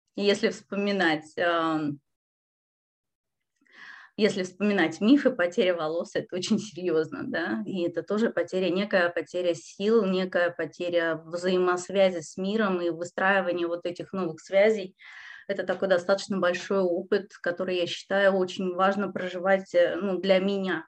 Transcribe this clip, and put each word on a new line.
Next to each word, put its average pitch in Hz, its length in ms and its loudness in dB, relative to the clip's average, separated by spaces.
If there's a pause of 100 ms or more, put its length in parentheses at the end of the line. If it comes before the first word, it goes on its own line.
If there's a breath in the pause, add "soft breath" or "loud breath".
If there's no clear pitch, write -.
(160)
если 202 340 2
вспоминать, 190 880 -2
ам, 160 600 0 (2250 loud breath)
если 196 280 2
вспоминать 185 580 0
мифы, 262 300 6
потеря 180 440 2
волос — 165 380 -4
это 151 220 -4
очень 185 240 0
серьёзно, 160 680 -2
да, 202 400 -4
и 190 160 -4
это 170 220 -2
тоже 214 260 0
потеря, 185 400 -2
некая 190 400 2
потеря 175 460 -2
сил, 208 500 0
некая 185 460 0
потеря 165 760 -2
взаимосвязи 180 960 0
с - 160 -14
миром 190 440 0
и 170 100 0
выстраивание 175 760 0
вот 175 180 -6
этих 170 280 -8
новых 175 260 -4
связей. 196 560 2 (520 loud breath)
Это 196 160 -4
такой 185 240 -2
достаточно 190 520 2
большой 180 400 0
опыт, 190 640 -2
который, 180 360 -4
я 175 80 0
считаю, 196 480 2
очень 185 400 -2
важно 190 380 0
проживать, 185 640 -2
э, 175 200 4
ну, 185 240 -2
для 190 200 4
меня 190 480 -2